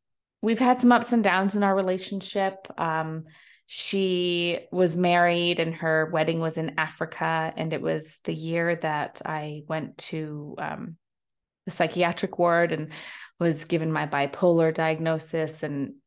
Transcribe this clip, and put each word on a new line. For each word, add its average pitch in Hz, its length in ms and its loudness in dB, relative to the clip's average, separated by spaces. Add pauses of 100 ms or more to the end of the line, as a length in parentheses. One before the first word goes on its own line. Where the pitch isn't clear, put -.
(420)
we've 226 160 2
had 247 200 4
some 240 140 8
ups 233 200 4
and 226 120 4
downs 196 320 2
in 208 60 2
our 196 120 4
relationship. 190 1000 -2
Um, 160 480 -2 (420)
she 180 920 -2 (120)
was 180 260 2
married 175 600 4
and 165 180 0
her 160 360 2
wedding 165 280 0
was 160 180 -2
in 160 200 -4
Africa. 160 800 -4
And 160 160 -4
it 156 80 -4
was 160 440 -2
the 170 100 -4
year 165 420 -2
that 156 480 -4
I 151 420 -8
went 156 320 -6
to, 151 600 -8
um, 151 380 -8 (680)
the 185 60 -6
psychiatric 175 680 0
ward 170 340 4
and 156 200 -6 (460)
was 165 260 0
given 160 260 0
my 151 160 0
bipolar 160 680 4
diagnosis. 160 880 -2
And 143 320 -4 (120)